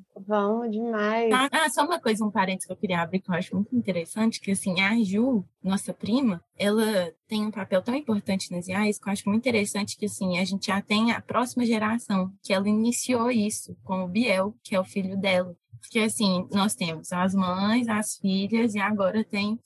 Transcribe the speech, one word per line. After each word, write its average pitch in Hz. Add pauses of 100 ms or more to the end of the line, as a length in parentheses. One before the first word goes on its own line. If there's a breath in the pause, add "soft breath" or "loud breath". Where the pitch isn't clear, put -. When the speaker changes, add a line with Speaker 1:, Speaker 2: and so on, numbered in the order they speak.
(260)
Speaker 1:
Vamos 214
demais. 220
Speaker 2:
Ah, 262
ah, 311
só 311
uma 339
coisa, 220
um 208
parênteses 190
que 185
eu -
queria 180
abrir, 170
que -
eu 180
acho 175
muito 208
interessante, 214
que, 196
assim, 190
a 208
Ju, 208 (180)
nossa 190
prima, 208 (160)
ela 202 (160)
tem 214
um 214
papel 190
tão 240
importante 208
nas 175
IAs 208
que -
eu 196
acho 202
muito 214
interessante 208
que, 214
assim, 185
a 190
gente 190
já 196
tem 220
a -
próxima 240
geração, 214 (100)
que -
ela 196
iniciou 233
isso 214
com 185
o 180
Biel, 208
que -
é 185
o 190
filho 190
dela. 185 (260)
Porque, -
assim, 202
nós 202
temos 160
as 185
mães, 196
as 214
filhas 202
e 208
agora 202
tem 208